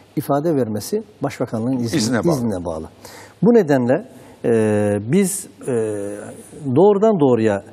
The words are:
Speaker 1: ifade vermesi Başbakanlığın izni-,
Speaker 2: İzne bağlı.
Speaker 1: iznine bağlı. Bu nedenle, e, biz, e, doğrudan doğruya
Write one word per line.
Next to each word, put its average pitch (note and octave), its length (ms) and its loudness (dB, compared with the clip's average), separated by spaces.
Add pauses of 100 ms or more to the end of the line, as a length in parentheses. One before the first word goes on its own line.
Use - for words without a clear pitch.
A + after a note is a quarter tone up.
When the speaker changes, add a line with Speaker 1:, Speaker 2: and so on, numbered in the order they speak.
(160)
Speaker 1:
ifade D3 400 -2
vermesi A#2+ 480 -4 (200)
Başbakanlığın B2 540 -4
izni-, A2+ 200 -2
Speaker 2:
İzne A2 260 0
bağlı. F2 100 2
Speaker 1:
iznine G#2+ 320 -4
bağlı. D#2+ 240 -8 (520)
Bu A#3 120 6
nedenle, D3 520 2 (400)
e, B2 60 2 (600)
biz, F#3 360 0 (200)
e, C#3 40 -4 (1040)
doğrudan G3+ 440 4
doğruya A2 540 2